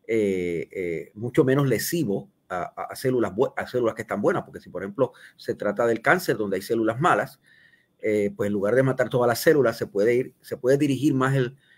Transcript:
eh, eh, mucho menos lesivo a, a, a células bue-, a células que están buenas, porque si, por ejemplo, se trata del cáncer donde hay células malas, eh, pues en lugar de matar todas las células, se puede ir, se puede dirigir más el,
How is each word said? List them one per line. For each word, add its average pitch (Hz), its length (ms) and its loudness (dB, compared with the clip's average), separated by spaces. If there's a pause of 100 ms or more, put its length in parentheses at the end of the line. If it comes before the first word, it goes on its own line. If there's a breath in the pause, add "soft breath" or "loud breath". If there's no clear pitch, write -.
eh, 92 640 0
eh, 87 440 -6
mucho 117 280 0
menos 135 240 2
lesivo 113 600 -2 (180)
a, 87 280 -8
a, 92 160 -10
a 101 40 -12
células 120 380 -2
bue-, 120 240 -2
a 95 80 -6
células 117 300 -2
que 113 80 -8
están 101 180 -6
buenas, 147 220 0
porque - 160 -14
si, - 100 -20
por 87 140 -10
ejemplo, 101 300 -4 (220 loud breath)
se - 200 -6
trata 107 320 0
del 113 140 0
cáncer 156 360 2
donde 98 200 -2
hay 95 40 -4
células 113 380 -2
malas, 139 420 0 (580 soft breath)
eh, 104 360 0
pues 104 120 -2
en 101 60 0
lugar 104 220 0
de 135 80 4
matar 127 260 0
todas 123 180 2
las 117 140 0
células, 147 360 4
se - 100 -6
puede 107 260 2
ir, 127 280 -2
se - 160 -12
puede 131 200 2
dirigir 139 380 2
más 131 200 2
el, 127 200 0 (220 soft breath)